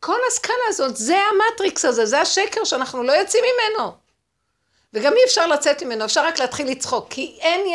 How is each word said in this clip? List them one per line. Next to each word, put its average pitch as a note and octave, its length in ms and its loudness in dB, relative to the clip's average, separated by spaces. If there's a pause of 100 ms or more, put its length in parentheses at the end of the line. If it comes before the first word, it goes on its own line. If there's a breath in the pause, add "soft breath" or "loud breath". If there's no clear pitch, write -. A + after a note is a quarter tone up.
כל G4+ 180 -2 (100)
הסקאלה A4+ 300 -2 (100)
הזאת, C4+ 280 -2
זה C4 220 0
המטריקס G#4 680 0
הזה, A#3 220 2
זה C4 140 2
השקר G#4 440 0
שאנחנו B3+ 380 -4
לא B3+ 100 2
יוצאים G4 320 2
ממנו. A4 460 0 (1040)
וגם A3 180 2
אי B4+ 120 6
אפשר F4+ 220 2
לצאת D4 360 0
ממנו, A3+ 220 -4
אפשר C#4+ 220 0
רק E4 120 -2
להתחיל C4 320 -2
לצחוק, B3+ 400 -4
כי - 300 -10
אין E4 200 0 (140)